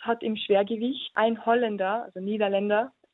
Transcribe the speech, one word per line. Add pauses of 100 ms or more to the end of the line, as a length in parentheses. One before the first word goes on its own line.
hat
im
Schwergewicht
ein
Holländer,
also
Niederländer, (200)